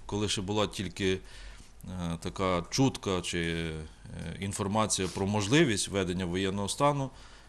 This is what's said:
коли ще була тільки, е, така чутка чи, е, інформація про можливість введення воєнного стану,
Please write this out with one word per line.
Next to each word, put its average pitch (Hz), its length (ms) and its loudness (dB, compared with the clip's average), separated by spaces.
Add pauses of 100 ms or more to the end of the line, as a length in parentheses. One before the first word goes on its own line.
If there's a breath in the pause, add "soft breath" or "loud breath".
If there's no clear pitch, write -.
коли 104 240 0
ще 104 120 0
була 104 260 2
тільки, 92 460 0
е, - 1040 -6
така 92 500 0
чутка 123 520 2
чи, 87 200 -2
е, 82 1000 -6
інформація 101 680 0
про 95 200 0
можливість 107 600 4
введення 92 380 0
воєнного 95 420 0
стану, 143 420 2 (400 loud breath)